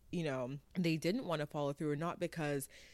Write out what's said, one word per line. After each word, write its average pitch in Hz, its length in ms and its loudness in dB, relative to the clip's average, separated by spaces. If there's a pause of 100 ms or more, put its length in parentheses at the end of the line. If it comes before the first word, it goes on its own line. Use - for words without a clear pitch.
(120)
you 175 120 0
know, 135 340 -2 (200)
they 165 180 4
didn't 175 300 0
wanna 156 200 0
follow 143 280 0
through, 151 160 0
or 147 60 2
not 165 220 -2
because 147 500 0 (260)